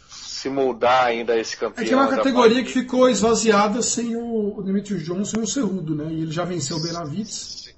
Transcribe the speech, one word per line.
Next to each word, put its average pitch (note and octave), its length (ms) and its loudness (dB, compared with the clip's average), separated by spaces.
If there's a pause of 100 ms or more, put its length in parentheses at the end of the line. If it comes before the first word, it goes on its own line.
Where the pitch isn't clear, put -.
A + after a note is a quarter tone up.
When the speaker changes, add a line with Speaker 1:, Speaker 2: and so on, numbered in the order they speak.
Speaker 1:
se - 400 -10
moldar B2+ 560 2
ainda A#2 300 0
a A2+ 40 2
esse A2 180 -4
campeão. A#2 280 -4
Speaker 2:
É - 20 -2
que A3 60 2
é B3+ 40 6
uma C4+ 100 4
Speaker 1:
ainda C4+ 100 0
Speaker 2:
categoria B3 400 6
Speaker 1:
vai B3+ 80 0
Speaker 2:
que - 80 -8
ficou B3+ 360 4
esvaziada G#3 720 2
sem A#3 360 -2
o, A3 420 -4
o G3+ 40 -8
Demetrius F#3+ 420 -2
Johnson F#3+ 340 -4
e A3+ 40 -2
o A3 40 -2
Cerrudo, F#3 480 -2
né? D3 160 -4
E D#3+ 120 -4
ele D#3+ 100 -4
já F3 120 -2
venceu E3 340 -4
o D3+ 40 -6
Benavidez. E3+ 960 -8